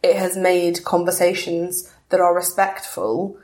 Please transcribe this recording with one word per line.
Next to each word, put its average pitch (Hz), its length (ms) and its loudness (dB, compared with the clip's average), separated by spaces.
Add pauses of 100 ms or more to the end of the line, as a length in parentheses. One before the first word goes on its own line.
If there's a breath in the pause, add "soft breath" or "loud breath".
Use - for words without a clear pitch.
it - 140 6
has 190 200 -2
made 180 480 2
conversations 180 1040 -2 (200 loud breath)
that 185 100 2
are 175 140 4
respectful 190 1080 -4